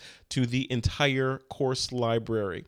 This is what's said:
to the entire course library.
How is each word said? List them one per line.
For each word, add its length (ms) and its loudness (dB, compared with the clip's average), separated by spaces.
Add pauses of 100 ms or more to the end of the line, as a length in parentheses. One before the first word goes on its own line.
(280)
to 180 2
the 240 -2
entire 680 2 (100)
course 420 -2
library. 760 0